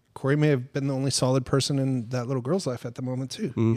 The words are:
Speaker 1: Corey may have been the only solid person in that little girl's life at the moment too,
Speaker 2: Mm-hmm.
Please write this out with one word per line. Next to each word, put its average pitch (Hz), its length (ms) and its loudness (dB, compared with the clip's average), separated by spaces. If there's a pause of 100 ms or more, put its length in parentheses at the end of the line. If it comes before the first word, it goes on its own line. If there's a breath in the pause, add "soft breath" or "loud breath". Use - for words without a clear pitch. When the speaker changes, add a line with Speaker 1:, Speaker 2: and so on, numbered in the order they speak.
(140)
Speaker 1:
Corey 139 220 2
may 151 120 4
have 131 240 2
been 139 140 -2
the 139 80 -2
only 135 160 0
solid 131 340 2
person 139 340 2
in 131 300 0
that 123 200 -4
little 135 120 -2
girl's 160 260 -2
life 123 200 -6
at 117 80 -10
the 131 80 -10
moment 127 280 -6
too, 202 200 -6
Speaker 2:
Mm-hmm. 113 260 4